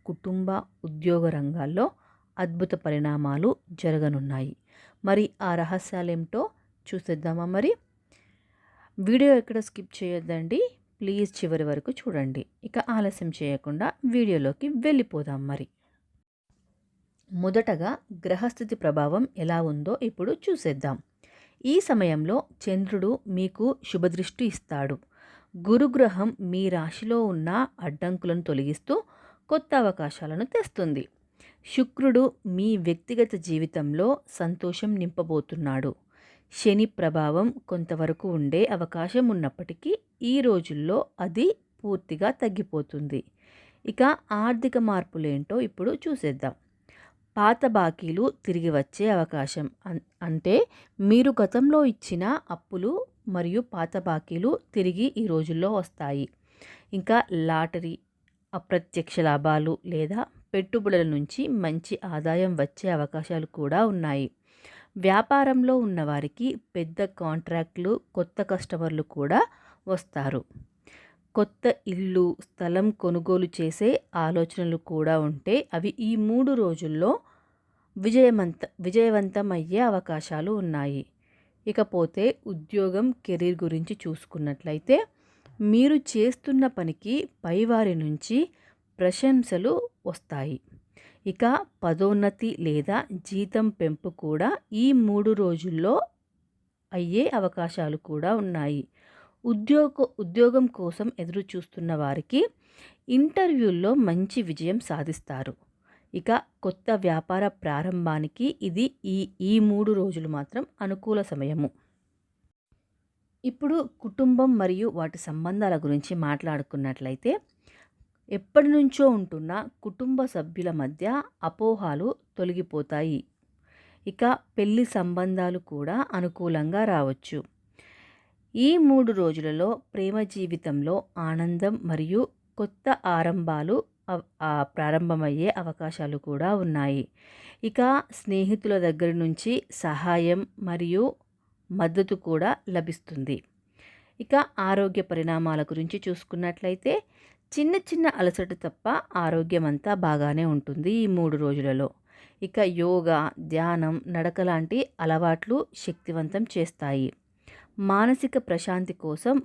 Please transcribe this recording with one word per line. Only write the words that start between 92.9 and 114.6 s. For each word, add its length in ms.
జీతం 560
పెంపు 400
కూడా 480
ఈ 180
మూడు 400
రోజుల్లో 720
అయ్యే 400
అవకాశాలు 640
కూడా 380
ఉన్నాయి. 520
ఉద్యోగ-, 640
ఉద్యోగం 460
కోసం 540
ఎదురు 200
చూస్తున్న 560
వారికి 520
ఇంటర్వ్యూల్లో 840
మంచి 480
విజయం 380
సాధిస్తారు. 760
ఇక 280
కొత్త 280
వ్యాపార 560
ప్రారంభానికి 1120
ఇది 300
ఈ, 240
ఈ 180
మూడు 320
రోజులు 360
మాత్రం 380
అనుకూల 400
సమయము. 480
ఇప్పుడు 440
కుటుంబం 580
మరియు 300